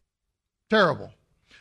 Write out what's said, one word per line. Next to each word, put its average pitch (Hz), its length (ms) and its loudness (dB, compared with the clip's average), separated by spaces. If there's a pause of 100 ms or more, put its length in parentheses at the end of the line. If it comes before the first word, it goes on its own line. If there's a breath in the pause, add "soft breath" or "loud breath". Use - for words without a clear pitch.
(720)
Terrible. 151 420 0 (480 soft breath)